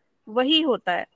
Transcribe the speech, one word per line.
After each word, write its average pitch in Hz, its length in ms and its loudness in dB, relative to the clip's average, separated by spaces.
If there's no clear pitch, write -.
वही 254 320 2
होता 247 320 -2
है - 240 -4